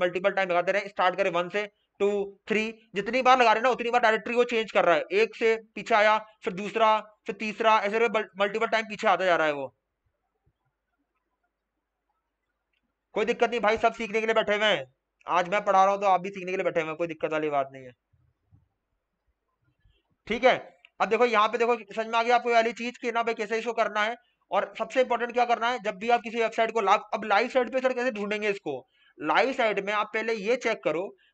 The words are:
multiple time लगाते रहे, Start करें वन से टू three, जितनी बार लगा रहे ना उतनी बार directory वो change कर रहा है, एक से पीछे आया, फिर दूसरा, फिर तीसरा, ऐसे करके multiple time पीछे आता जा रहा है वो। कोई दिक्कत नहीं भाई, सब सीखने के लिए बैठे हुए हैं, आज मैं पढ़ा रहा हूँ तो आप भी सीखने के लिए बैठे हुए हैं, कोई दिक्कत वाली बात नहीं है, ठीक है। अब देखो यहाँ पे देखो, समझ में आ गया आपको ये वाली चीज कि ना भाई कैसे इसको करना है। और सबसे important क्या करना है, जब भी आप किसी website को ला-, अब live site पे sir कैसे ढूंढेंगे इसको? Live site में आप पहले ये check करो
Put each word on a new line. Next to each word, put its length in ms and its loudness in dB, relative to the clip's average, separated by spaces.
multiple 300 0
time 180 0
लगाते 220 0
रहे, 180 -2
Start 280 0
करें 140 0
वन 180 -2
से 160 -4
टू 100 0
three, 160 0
जितनी 260 -2
बार 180 6
लगा 140 6
रहे 100 -2
ना 60 2
उतनी 220 -2
बार 100 2
directory 340 2
वो 100 2
change 260 -2
कर 140 4
रहा 100 4
है, 80 0
एक 220 0
से 200 2
पीछे 200 -2
आया, 220 6
फिर 100 -6
दूसरा, 440 0
फिर 100 -8
तीसरा, 420 2
ऐसे 200 -2
करके 240 0
multiple 280 -2
time 180 -2
पीछे 220 -6
आता 180 4
जा 100 4
रहा 120 2
है 60 0
वो। 200 -10
कोई 100 0
दिक्कत 240 0
नहीं 100 -6
भाई, 180 2
सब 160 2
सीखने 260 -6
के 60 -4
लिए 100 0
बैठे 200 0
हुए 120 0
हैं, 180 0
आज 220 0
मैं 160 -2
पढ़ा 180 4
रहा 100 4
हूँ 80 -4
तो 60 0
आप 140 4
भी 80 -8
सीखने 220 -10
के 60 -4
लिए 60 -2
बैठे 180 -2
हुए 80 -4
हैं, 80 -8
कोई 100 -4
दिक्कत 240 -6
वाली 180 -2
बात 240 -2
नहीं 100 -18
है, 80 -20
ठीक 160 -2
है। 120 8
अब 100 0
देखो 160 4
यहाँ 240 4
पे 80 -4
देखो, 180 2
समझ 140 -4
में 60 -6
आ 100 2
गया 120 2
आपको 140 0
ये 60 2
वाली 180 4
चीज 240 -10
कि 140 -4
ना 120 0
भाई 120 -2
कैसे 240 -4
इसको 140 -6
करना 300 -2
है। 120 -2
और 260 -2
सबसे 240 0
important 320 -2
क्या 120 2
करना 240 0
है, 100 -4
जब 180 -6
भी 120 -4
आप 120 2
किसी 180 -6
website 320 0
को 100 0
ला-, 180 4
अब 120 -6
live 240 2
site 240 0
पे 80 -2
sir 120 0
कैसे 180 -2
ढूंढेंगे 380 -4
इसको? 260 -6
Live 360 2
site 260 0
में 140 -4
आप 200 -2
पहले 220 -4
ये 220 -2
check 260 -4
करो 240 -2